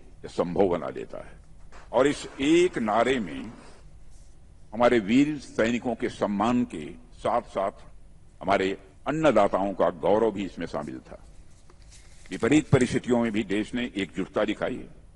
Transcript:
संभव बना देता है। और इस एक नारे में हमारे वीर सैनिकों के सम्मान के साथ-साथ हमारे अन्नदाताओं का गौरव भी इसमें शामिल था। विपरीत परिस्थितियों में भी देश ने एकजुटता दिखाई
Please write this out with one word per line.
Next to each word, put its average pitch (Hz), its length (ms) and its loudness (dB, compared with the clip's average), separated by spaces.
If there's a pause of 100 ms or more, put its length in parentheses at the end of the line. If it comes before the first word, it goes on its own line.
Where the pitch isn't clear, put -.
(260)
संभव 87 420 0
बना 76 220 -2
देता 58 280 -12
है। - 180 -18 (560)
और 127 140 4
इस 143 200 -2 (140)
एक 165 380 2
नारे 117 420 2
में 80 320 -8 (1200)
हमारे 120 260 4
वीर 135 400 2
सैनिकों 117 560 -2
के 113 140 -4
सम्मान 107 560 0
के 76 260 -10 (220)
साथ-साथ 110 600 -4 (680)
हमारे 95 360 2 (280)
अन्नदाताओं 107 680 4
का 87 160 2
गौरव 98 420 2
भी 98 120 -6
इसमें 85 220 -8
शामिल 73 320 -8
था। - 260 -20 (1080)
विपरीत 117 380 2
परिस्थितियों 123 540 2
में 113 100 -2
भी 104 120 -2
देश 98 300 -4
ने 123 220 -6
एकजुटता 98 480 -4
दिखाई 101 400 -4 (300)